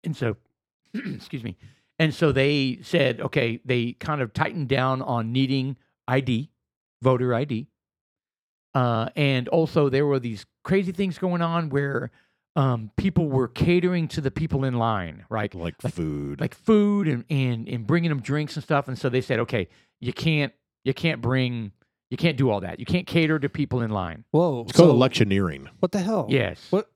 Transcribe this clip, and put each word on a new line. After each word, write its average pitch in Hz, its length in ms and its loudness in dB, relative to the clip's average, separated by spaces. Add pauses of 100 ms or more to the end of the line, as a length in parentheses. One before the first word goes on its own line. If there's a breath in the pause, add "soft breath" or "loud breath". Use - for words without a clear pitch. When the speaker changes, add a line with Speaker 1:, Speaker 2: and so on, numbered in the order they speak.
Speaker 1:
And 156 120 -6
so, 113 200 -2 (300)
<clears throat> - 280 -20
excuse 196 500 -10
me. 117 140 -10 (400 soft breath)
And 156 160 2
so 151 200 2
they 135 480 2
said, 131 400 0
okay, 117 420 -2
they 123 300 0
kind 147 280 -4
of 117 120 -4
tightened 156 340 -2
down 131 340 0
on 117 300 -2
needing 131 460 0 (320)
I 131 100 2
D, 127 320 -2 (500)
voter 127 320 2
I 120 120 0
D. 127 220 -6 (1040)
Uh, 117 420 0
and 135 340 2
also 160 400 2
there 135 160 2
were 139 140 2
these 113 260 -8 (180)
crazy 190 280 0
things 185 260 -4
going 175 240 -2
on 165 280 -2
where, 135 420 -2 (460)
um, 120 400 2
people 170 300 2
were 131 200 0
catering 175 600 2
to - 120 -6
the 135 100 -2
people 151 320 -2
in 131 120 0
line, 104 540 -2
right? 104 260 -4
Speaker 2:
Like 85 280 -6
Speaker 1:
Like, - 100 -4
Speaker 2:
food. 73 480 -6
Speaker 1:
like - 140 -4
food 208 520 2
and, 120 220 -2
and, 127 380 -2
and 117 200 -8
bringing 170 220 2
them 143 120 -2
drinks 143 340 -4
and 151 80 -8
stuff. 143 240 0
And 127 100 -8
so 131 120 -2
they 123 120 0
said, 117 180 -2
"Okay, 107 280 -2 (320)
you 120 140 -6
can't, 147 400 0 (320)
you 135 80 0
can't 147 280 -2
bring, 120 500 -2 (380)
you 127 80 -8
can't 160 200 2
do 131 120 4
all 101 120 0
that. 90 180 -10
You 120 60 -10
can't 180 220 -2
cater 156 320 2
to 139 100 -2
people 127 320 -2
in 110 100 -4
line." 92 400 -6
Speaker 3:
Whoa. 147 360 2
Speaker 2:
It's 127 60 -10
called 170 160 10
Speaker 3:
So 135 40 6
Speaker 2:
electioneering. 98 760 2 (100)
Speaker 3:
what 180 120 0
the 208 80 -2
hell? 185 300 -2
Speaker 1:
Yes. 117 400 -2
Speaker 3:
What? 202 260 0